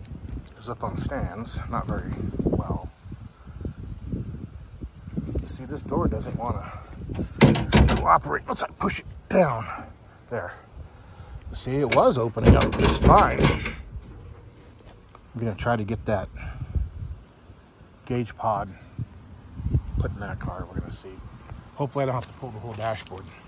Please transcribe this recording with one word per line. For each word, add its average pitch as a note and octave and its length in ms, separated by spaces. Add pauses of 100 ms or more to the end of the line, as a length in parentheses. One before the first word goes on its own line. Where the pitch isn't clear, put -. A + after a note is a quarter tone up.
(580)
is - 100
up A#2+ 140
on - 140
stands, - 600 (120)
not A#3 160
very - 260 (300)
well. - 480 (2500)
See, - 180
this C#3+ 180
door D3+ 260
doesn't - 280
wanna - 340 (1300)
cooperate. D#3+ 520
Let's - 160 (140)
push - 200
it - 80 (220)
down. C3+ 360 (640)
There. G2 240 (1000)
See, B2+ 220
it C3+ 180
was D#3 240
opening A#2 380
up - 220
just - 260
fine. D#3+ 340 (2000)
I'm A2+ 60
gonna A2+ 140
try A#2+ 220
to A2 80
get G#2+ 220
that G2+ 220 (1800)
gauge A#2+ 300
pod G#2 320 (1300)
put - 140
in - 80
that G2 200
car. F2+ 280
We're - 120
gonna - 120
see. - 220 (600)
Hopefully C#3 300
I - 20
don't C3 80
have A#2+ 120
to - 80
pull C3 160
the A2 80
whole A#2 140
dashboard. G#2+ 520 (240)